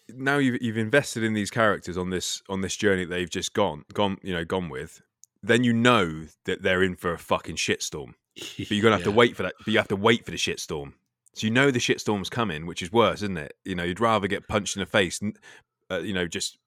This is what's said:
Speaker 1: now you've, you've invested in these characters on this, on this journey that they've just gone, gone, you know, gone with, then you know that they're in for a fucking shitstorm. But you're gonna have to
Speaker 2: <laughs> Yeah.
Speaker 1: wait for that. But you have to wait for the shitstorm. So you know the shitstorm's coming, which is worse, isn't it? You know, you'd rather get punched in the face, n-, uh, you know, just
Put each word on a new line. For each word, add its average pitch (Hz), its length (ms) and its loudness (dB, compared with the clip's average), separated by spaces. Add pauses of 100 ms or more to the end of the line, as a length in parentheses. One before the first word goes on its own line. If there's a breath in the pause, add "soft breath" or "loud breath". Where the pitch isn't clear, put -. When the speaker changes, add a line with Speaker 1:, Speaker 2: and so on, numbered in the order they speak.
Speaker 1:
now 135 300 0
you've, 127 220 2
you've 113 160 -2
invested 113 460 2
in 113 120 2
these 104 160 0
characters 98 460 0
on 90 140 -2
this, - 380 -4
on 95 120 -4
this 92 160 -4
journey 95 280 2
that 82 100 -8
they've 90 160 -4
just - 220 -6
gone, 76 400 0
gone, 101 300 0
you 95 120 -6
know, 85 100 -4
gone 90 240 -4
with, 69 320 -12 (440)
then 117 180 4
you 120 100 4
know 104 540 4 (180)
that 92 180 -4
they're 92 200 2
in 92 140 2
for 87 160 -4
a 80 60 -6
fucking - 380 -4
shitstorm. 73 580 -6 (220)
But - 340 -12
you're 208 120 2
gonna 110 140 6
have - 80 -4
to 110 60 2
Speaker 2:
<laughs> - 0 -
Yeah. 101 60 -2
Speaker 1:
wait 117 200 6
for 98 80 -4
that. 90 140 -6
But - 100 -8
you 107 100 2
have 104 100 2
to 104 80 -2
wait 110 280 4
for - 80 -12
the 82 40 -8
shitstorm. 76 580 -6 (400)
So - 120 -4
you 107 60 0
know 135 180 4
the 123 80 0
shitstorm's 107 520 0
coming, 85 360 -4
which 85 160 -8
is 87 80 -8
worse, 98 320 2
isn't 95 160 -4
it? 71 140 -10 (120)
You 95 120 -4
know, 87 80 -4
you'd 90 160 -2
rather 110 260 2
get 85 220 -6
punched 104 280 -2
in 98 40 -4
the 90 60 -4
face, 95 360 0
n-, 104 120 -4 (560 loud breath)
uh, 90 100 -4
you 98 120 -6
know, 90 140 -2
just - 400 -8